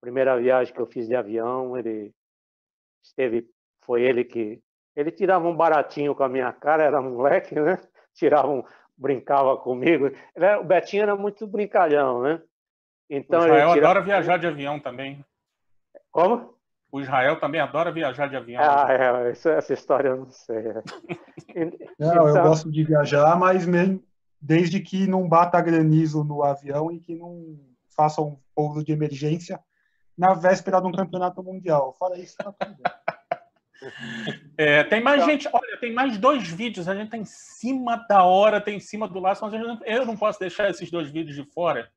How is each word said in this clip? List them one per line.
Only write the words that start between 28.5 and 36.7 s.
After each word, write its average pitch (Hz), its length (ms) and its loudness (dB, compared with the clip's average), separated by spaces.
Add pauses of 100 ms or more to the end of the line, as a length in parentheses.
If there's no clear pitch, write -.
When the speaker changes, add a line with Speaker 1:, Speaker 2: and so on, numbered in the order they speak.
Speaker 3:
pouso 151 300 -4
de 151 80 -6
emergência 151 680 -6 (580)
na 185 160 4
véspera 185 480 2
de 185 60 -4
um 180 40 -4
campeonato 180 500 -4
mundial. 180 560 -4
Fora 180 220 -6
isso, - 180 -20
tá 202 140 -12
tudo 190 240 -10
bem. 123 180 -8 (1600)
Speaker 2:
É, 147 260 4
tem 214 180 0
mais 277 220 4
Speaker 1:
Então 285 60 2
Speaker 2:
gente, 294 220 -2
olha, 453 280 -2
tem 233 140 -6
mais 247 240 -2
dois 233 300 2
vídeos, 180 400 -8